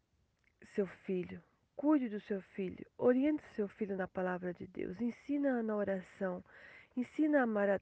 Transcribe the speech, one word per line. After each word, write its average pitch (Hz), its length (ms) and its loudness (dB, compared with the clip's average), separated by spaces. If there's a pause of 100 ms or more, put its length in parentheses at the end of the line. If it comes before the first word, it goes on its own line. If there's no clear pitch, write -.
(760)
seu 202 100 2
filho, 180 560 -6 (340)
cuide 277 340 2
do 208 100 -6
seu 196 220 -4
filho, - 440 -8 (100)
oriente 269 480 4 (120)
seu 202 120 0
filho 196 300 -4
na 185 100 -2
palavra 180 460 -4
de 185 140 -12
Deus, 185 340 -6
ensina 254 640 -2
na 220 120 -2
oração, 190 680 -4 (520)
ensina 294 440 2
a 262 40 6
amar 208 260 2
a 190 120 2